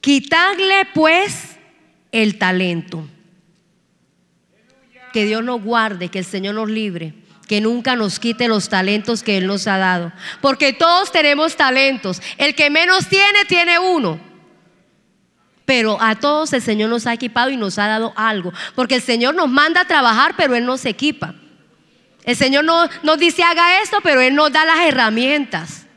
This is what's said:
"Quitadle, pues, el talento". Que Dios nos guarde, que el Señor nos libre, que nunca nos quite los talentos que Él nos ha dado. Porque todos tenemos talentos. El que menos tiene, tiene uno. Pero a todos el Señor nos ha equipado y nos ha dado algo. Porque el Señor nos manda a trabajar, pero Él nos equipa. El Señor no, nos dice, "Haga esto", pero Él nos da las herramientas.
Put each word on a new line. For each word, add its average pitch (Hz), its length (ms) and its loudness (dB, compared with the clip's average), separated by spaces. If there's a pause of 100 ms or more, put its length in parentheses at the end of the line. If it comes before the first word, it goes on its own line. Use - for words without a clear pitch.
"Quitadle, 370 920 2
pues, 339 640 0 (520)
el 214 280 0
talento". 175 680 -2 (2000)
Que 220 140 -2
Dios 220 180 -4
nos 247 180 -6
guarde, 214 460 -2
que 190 120 -8
el 180 40 -6
Señor 196 300 -8
nos 214 160 -6
libre, 180 420 -6 (340)
que 208 140 -2
nunca 240 360 -2
nos 214 220 -2
quite 233 300 -2
los 214 220 -2
talentos 208 520 -2
que 208 140 -2
Él 185 100 0
nos 196 200 -4
ha 196 100 0
dado. 180 340 0 (300)
Porque 277 320 2
todos 349 400 2
tenemos 302 420 2
talentos. 262 680 0 (160)
El 285 160 0
que 294 160 2
menos 349 380 2
tiene, 403 380 4
tiene 339 320 2
uno. 311 400 0 (1500)
Pero 220 340 0
a 220 140 2
todos 302 400 -2
el 247 80 0
Señor 214 260 -2
nos 233 180 -2
ha 240 60 -2
equipado 240 380 -2
y 269 80 -4
nos 202 200 -4
ha 208 80 0
dado 220 300 -2
algo. 202 380 -4 (200)
Porque 254 200 -2
el 247 80 0
Señor 240 320 0
nos 330 160 0
manda 311 320 2
a 359 40 -2
trabajar, 277 480 2
pero 277 220 0
Él 240 80 -2
nos 254 220 -4
equipa. 220 480 -6 (880)
El 240 120 -2
Señor 269 280 2
no, 330 240 2 (140)
nos 311 160 2
dice, 339 240 2
"Haga 339 400 4
esto", 415 200 -2
pero 285 200 4
Él 262 120 2
nos 294 160 4
da 311 140 2
las 320 220 2
herramientas. 240 1000 -2 (120)